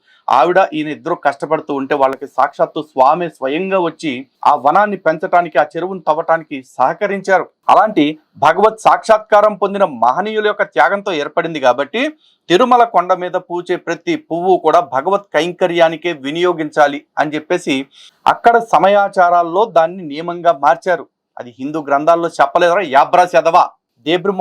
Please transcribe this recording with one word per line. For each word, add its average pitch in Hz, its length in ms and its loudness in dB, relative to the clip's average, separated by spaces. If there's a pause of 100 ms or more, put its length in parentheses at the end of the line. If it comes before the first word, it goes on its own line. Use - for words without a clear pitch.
(280)
ఆవిడ, 165 300 2 (180)
ఈయన 151 180 -6
ఇద్దరు 147 220 -8 (100)
కష్టపడుతూ 147 540 -4
ఉంటే 135 200 -4
వాళ్ళకి 135 260 -2 (100)
సాక్షాత్తు 147 440 -2 (100)
స్వామి 151 360 0 (100)
స్వయంగా 185 500 -4
వచ్చి 160 260 -8 (360)
ఆ 139 40 6 (120)
వనాన్ని 190 400 2
పెంచటానికి, 175 580 0
ఆ - 100 -2
చెరువును 180 360 -8
తవ్వటానికి 156 480 -2 (200)
సహకరించారు. 185 680 -2 (260)
అలాంటి 175 340 2 (380)
భగవత్ 202 420 2
సాక్షాత్కారం 208 760 2
పొందిన 196 240 0 (180)
మహనీయుల 208 480 -2
యొక్క 202 220 -4
త్యాగంతో 196 460 0
ఏర్పడింది 160 460 -6
కాబట్టి 135 360 0 (480)
తిరుమల 240 320 4 (140)
కొండ 180 160 0 (100)
మీద 180 140 -4 (140)
పూచే 175 260 -4 (100)
ప్రతి 165 300 -4 (120)
పువ్వు 175 280 0 (100)
కూడా 156 160 4 (140)
భగవత్ 190 400 -2
కైంకర్యానికే 170 720 0 (160)
వినియోగించాలి 156 720 -2 (200)
అని 147 160 -4
చెప్పేసి 151 400 -4 (580)
అక్కడ 233 220 2 (180)
సమయాచారాల్లో 180 880 2 (140)
దాన్ని 175 320 0
నియమంగా 170 440 -2 (120)
మార్చారు. 165 400 0 (320)
అది 123 120 -16 (100)
హిందూ 151 280 -8
గ్రంథాల్లో 165 420 0 (100)
చెప్పలేదురా 175 440 2 (140)
యాబ్రాస్ 175 440 4
ఎదవా, 165 240 4 (400)
దేబ్రి 180 340 -2